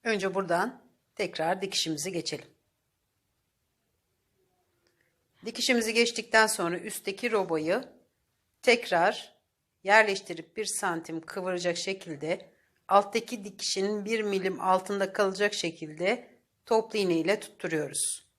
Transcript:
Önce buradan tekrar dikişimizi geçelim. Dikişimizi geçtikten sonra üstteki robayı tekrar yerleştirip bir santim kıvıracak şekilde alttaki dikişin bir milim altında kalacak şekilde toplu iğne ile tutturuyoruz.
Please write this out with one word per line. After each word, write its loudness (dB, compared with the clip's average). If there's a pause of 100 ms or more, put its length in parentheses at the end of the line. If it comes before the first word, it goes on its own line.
Önce -2
buradan -2 (340)
tekrar -2
dikişimizi -4
geçelim. -8 (3000)
Dikişimizi 2
geçtikten 4
sonra -2
üstteki -6
robayı 0 (800)
tekrar 2 (480)
yerleştirip 2
bir -4
santim -4
kıvıracak -4
şekilde -6 (360)
alttaki 2
dikişin -4
bir 0
milim -2
altında 0
kalacak 2
şekilde -4 (360)
toplu 0
iğne 2
ile 2
tutturuyoruz. -6 (140)